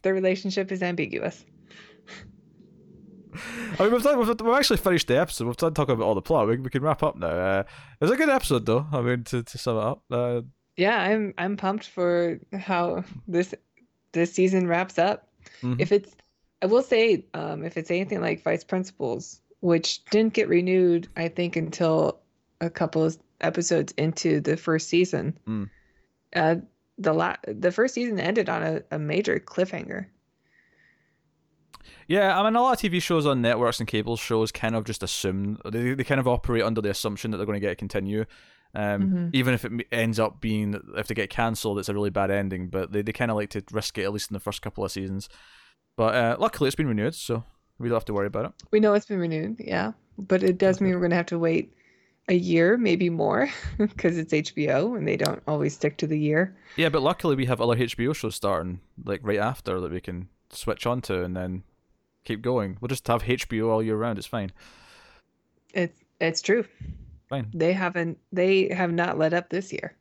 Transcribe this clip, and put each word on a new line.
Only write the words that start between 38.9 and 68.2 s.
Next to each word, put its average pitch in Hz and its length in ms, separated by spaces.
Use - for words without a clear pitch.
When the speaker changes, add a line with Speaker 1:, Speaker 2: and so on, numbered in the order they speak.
Speaker 1:
Mm-hmm. 180 320
Speaker 2:
even 127 200
if 120 120
it 120 60
m-, 117 100
ends 113 280
up 107 200
being, 107 400
if 104 120
they 107 80
get 101 140
cancelled, 110 500
it's 95 100
a 104 40
really 104 160
bad 98 220
ending, 95 360
but 92 240
they, 104 100
they 107 120
kinda 113 200
like 104 180
to 101 200
risk - 260
it, 101 60
at 98 100
least 104 160
in 107 40
the 98 60
first - 220
couple 101 220
of 98 80
seasons. 98 380
But, 110 180
uh, 117 240
luckily 160 280
it's 139 80
been 156 120
renewed, 113 280
so 113 280
we 120 100
don't 120 60
have 110 100
to 107 80
worry 101 140
about 104 180
it. - 60
Speaker 1:
We 214 80
know 214 140
it's 208 140
been 196 120
renewed, 170 400
yeah. 196 340
But 190 260
it 185 140
does 190 180
Speaker 2:
That's 185 60
Speaker 1:
mean 190 100
Speaker 2:
good. 180 60
Speaker 1:
we're 180 100
gonna 175 80
have 170 120
to 170 120
wait 165 340
a 185 80
year, 175 420
maybe 185 320
more, 202 400
<laughs> 214 200
'cause 175 200
it's 160 160
H 151 220
B 147 140
O 165 260
and 180 120
they 95 100
don't - 300
always 147 260
stick - 240
to 160 100
the 151 120
year. 156 360
Speaker 2:
Yeah, 160 120
but 147 120
luckily 156 340
we 131 120
have 123 140
other 120 140
H 120 220
B 120 100
O 151 60
shows 110 220
starting, 90 460
like, 98 180
right 104 160
after 104 400
that 87 120
we 90 100
can 90 260
switch - 360
on 120 180
to 90 200
and 90 120
then 92 280
keep 110 180
going. 113 380
We'll 120 100
just 131 180
have 110 200
H 123 220
B 110 120
O 113 80
all 110 140
year 110 140
round, 110 200
it's - 100
fine. 101 260
Speaker 1:
It's, 175 260
it's 165 200
true. 214 220
Speaker 2:
Fine. 123 260
Speaker 1:
They 165 200
haven't, 175 440